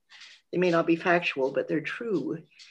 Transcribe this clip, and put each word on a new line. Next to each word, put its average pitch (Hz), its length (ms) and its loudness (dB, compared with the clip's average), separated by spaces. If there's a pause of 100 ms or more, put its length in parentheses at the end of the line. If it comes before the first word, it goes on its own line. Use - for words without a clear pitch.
(500)
they 170 60 -4
may 180 140 4
not 165 160 2
be 170 100 4
factual, 170 560 0
but - 160 -2
they're 156 140 0
true, 170 560 -4 (320)